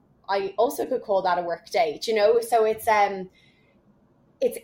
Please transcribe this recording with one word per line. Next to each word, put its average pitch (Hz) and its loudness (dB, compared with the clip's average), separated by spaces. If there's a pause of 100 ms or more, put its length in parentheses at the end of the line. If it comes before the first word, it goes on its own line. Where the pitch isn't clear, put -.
(300)
I 196 -4
also 262 0
could 240 -4
call 190 0
that 175 2
a 180 -2
work 170 -8
day, 160 0
do 226 -4
you 220 2
know? 220 4
So 226 2
it's, 220 -4
um, 196 0 (1120)
it's, 233 -2